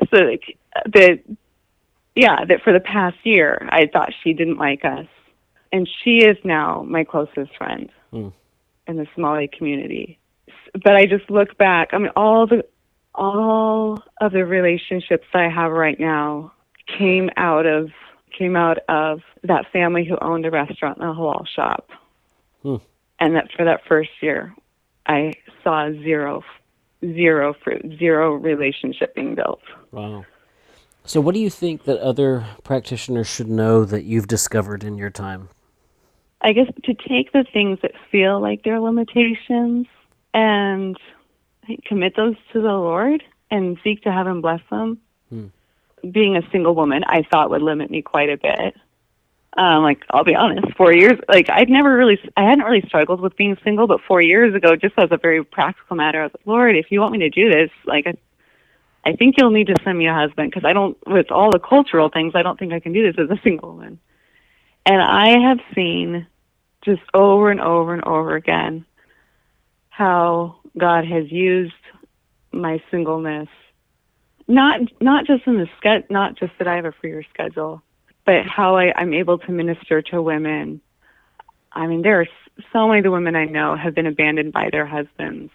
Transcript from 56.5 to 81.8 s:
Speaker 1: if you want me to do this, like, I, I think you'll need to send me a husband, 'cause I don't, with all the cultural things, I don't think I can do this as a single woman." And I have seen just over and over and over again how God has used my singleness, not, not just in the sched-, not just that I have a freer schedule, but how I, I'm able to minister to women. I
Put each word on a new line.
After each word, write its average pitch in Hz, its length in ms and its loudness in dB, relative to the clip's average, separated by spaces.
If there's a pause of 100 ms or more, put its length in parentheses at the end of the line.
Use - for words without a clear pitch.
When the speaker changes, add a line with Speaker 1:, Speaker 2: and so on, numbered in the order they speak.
Speaker 1:
if 156 140 0
you 202 100 2
want 220 120 0
me 220 60 -2
to 160 120 0
do 208 200 2
this, 156 180 4 (160)
like, 147 220 -2
I, 175 80 -6 (880)
I 160 120 -2
think 254 200 4
you'll 254 140 6
need 214 160 2
to 185 80 0 (100)
send 185 140 -2
me 165 80 0
a 160 80 0
husband, 151 380 -2
'cause - 120 -8
I 160 80 2
don't, 196 320 0
with - 280 0
all 208 180 4
the 180 80 4
cultural 170 500 2
things, 160 280 -2
I 170 60 2
don't 180 180 -4
think 175 120 -6
I 170 80 -4
can 165 120 -8
do 214 100 2
this 175 200 0
as 147 140 -2
a - 60 -14
single 165 320 -2
woman." 165 240 -20 (880)
And 190 160 4
I 214 380 4
have 247 180 4 (160)
seen 170 520 -4 (560)
just 202 200 0 (100)
over 202 380 6
and 202 100 -2
over 170 320 0
and 170 120 -6
over 160 320 -2
again 165 500 -4 (1000)
how 170 680 0 (200)
God 170 300 2
has 165 240 -4
used 180 440 -2 (800)
my 160 380 -6
singleness, 156 580 -6 (1000)
not, 269 320 4 (200)
not 269 260 2
just 269 200 2
in 240 120 2
the 165 100 -2 (140)
sched-, 208 280 0
not 196 280 -2
just 180 200 -6
that 180 100 -4
I 175 80 -2
have 170 80 -6
a 156 80 -6
freer 156 300 -12 (100)
schedule, 160 500 -10 (420)
but 180 220 4
how 185 300 2
I, 185 200 4
I'm 170 180 -2
able 175 240 0
to 180 140 -8
minister 165 500 -2
to 175 200 -4
women. 156 580 -4 (920)
I 165 140 -6